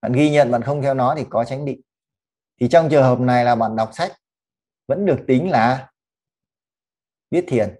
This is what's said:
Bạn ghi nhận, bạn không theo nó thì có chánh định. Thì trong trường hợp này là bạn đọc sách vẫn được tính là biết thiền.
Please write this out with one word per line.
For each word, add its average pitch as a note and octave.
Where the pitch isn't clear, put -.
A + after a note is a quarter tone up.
Bạn -
ghi D3
nhận, D3
bạn A#2
không C#3
theo C#3
nó C3
thì C#3
có A#2
chánh C3+
định. C3+
Thì B2
trong D#3+
trường C#3+
hợp B2+
này B2
là A#2+
bạn A2+
đọc A2
sách F3+
vẫn F3
được C#3+
tính C#3
là B2+
biết F3
thiền. G#2+